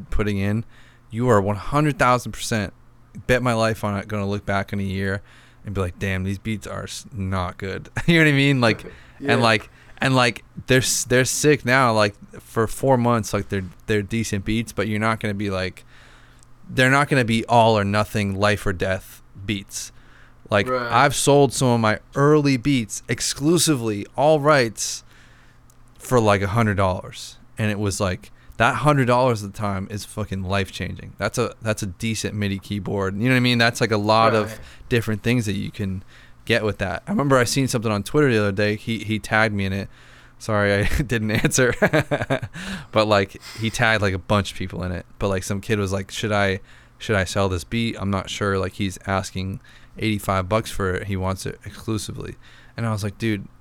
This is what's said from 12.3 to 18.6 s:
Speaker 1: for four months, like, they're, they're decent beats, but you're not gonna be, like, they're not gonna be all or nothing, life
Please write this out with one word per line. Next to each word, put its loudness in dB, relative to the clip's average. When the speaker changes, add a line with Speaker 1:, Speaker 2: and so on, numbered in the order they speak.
Speaker 1:
for -2
four 2
months, 2
like, -2
they're, -4
they're 0
decent -4
beats, -2
but -2
you're -2
not 0
gonna -4
be, -4
like, -6
they're 4
not 4
gonna 4
be 0
all 6
or 4
nothing, 0
life 2